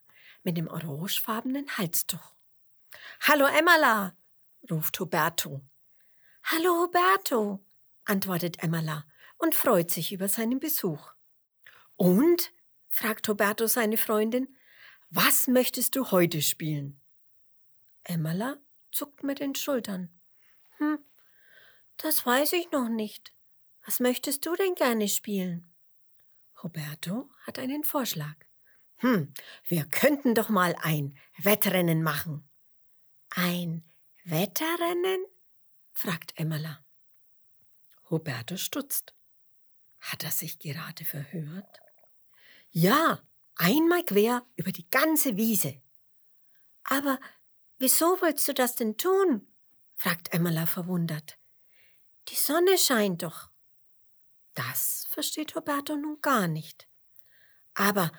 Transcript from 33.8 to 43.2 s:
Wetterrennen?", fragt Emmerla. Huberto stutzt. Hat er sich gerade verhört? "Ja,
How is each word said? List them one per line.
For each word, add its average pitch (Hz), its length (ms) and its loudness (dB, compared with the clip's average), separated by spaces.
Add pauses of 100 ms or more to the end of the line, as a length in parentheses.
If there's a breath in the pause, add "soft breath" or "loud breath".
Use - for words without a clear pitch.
Wetterrennen?", 339 1000 -2 (680)
fragt - 480 -6
Emmerla. 156 460 -6 (1200)
Huberto 147 460 -6
stutzt. - 580 -6 (840)
Hat - 260 -8
er 160 60 -6
sich - 280 -6
gerade 160 460 -10
verhört? 156 720 -10 (920 soft breath)
"Ja, 226 540 4 (300)